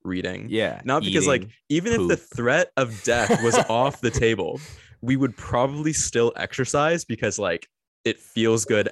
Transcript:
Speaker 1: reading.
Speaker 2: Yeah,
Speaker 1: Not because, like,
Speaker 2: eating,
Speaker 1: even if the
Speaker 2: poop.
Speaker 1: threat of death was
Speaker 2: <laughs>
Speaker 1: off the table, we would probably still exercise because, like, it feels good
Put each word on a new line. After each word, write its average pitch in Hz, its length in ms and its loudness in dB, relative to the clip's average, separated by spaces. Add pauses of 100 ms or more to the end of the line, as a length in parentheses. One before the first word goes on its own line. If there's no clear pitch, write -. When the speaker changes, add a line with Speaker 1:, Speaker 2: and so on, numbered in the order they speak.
Speaker 1:
reading. 92 460 -6
Speaker 2:
Yeah, 107 360 -2
Speaker 1:
Not 135 200 0
because, 185 220 0
like, 131 160 2
Speaker 2:
eating, 104 100 -16 (160)
Speaker 1:
even 170 240 0
if 208 160 2
the - 80 2
Speaker 2:
poop. - 200 -10
Speaker 1:
threat 135 400 0
of 113 280 -2
death 120 400 2
was 117 100 4
Speaker 2:
<laughs> - 140 4
Speaker 1:
off 123 320 0
the 120 100 0
table, 113 500 0 (420)
we 127 140 0
would 131 200 0
probably 139 560 -2
still 117 440 0
exercise 147 680 -2
because, - 340 -4
like, 90 300 -2 (360)
it 110 140 -2
feels 113 460 0
good 104 280 2